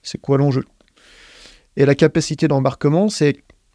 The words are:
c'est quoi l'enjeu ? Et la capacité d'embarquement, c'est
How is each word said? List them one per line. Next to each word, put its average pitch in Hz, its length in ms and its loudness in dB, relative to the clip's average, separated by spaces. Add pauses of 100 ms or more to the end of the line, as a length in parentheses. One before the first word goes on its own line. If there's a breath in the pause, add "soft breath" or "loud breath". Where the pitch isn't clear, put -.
c'est - 160 -14
quoi 143 180 -2
l'enjeu ? 135 280 0 (1080 soft breath)
Et 139 100 2
la 139 100 2
capacité 156 520 0
d'embarquement, 143 600 0
c'est 151 340 -2 (320)